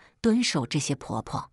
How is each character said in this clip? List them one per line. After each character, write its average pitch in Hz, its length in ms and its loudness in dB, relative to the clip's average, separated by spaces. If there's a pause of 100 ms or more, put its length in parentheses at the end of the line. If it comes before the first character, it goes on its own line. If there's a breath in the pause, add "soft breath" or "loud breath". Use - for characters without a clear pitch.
(200 soft breath)
蹲 233 220 4
守 135 240 0
这 - 120 0
些 139 160 0
婆 - 280 -8
婆。 - 300 -8